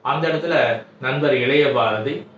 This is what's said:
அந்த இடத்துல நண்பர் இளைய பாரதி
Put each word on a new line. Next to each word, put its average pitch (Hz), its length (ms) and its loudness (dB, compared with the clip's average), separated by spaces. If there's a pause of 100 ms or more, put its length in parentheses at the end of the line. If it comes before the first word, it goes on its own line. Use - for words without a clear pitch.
அந்த 151 260 -2
இடத்துல 151 560 0 (180)
நண்பர் 139 340 0
இளைய 139 360 2
பாரதி 113 560 -2 (100)